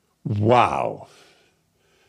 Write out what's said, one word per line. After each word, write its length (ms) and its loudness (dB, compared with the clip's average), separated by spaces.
Wow. 840 0